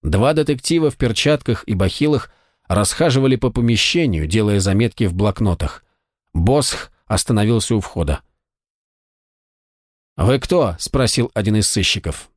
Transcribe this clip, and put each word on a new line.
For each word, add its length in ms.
Два 300
детектива 580
в 60
перчатках 720
и 60
бахилах 580
расхаживали 720
по 140
помещению, 760
делая 320
заметки 460
в 100
блокнотах. 720
Босх 560
остановился 720
у 40
входа. 420
"Вы 240
кто?" 400
спросил 520
один 240
из 120
сыщиков. 680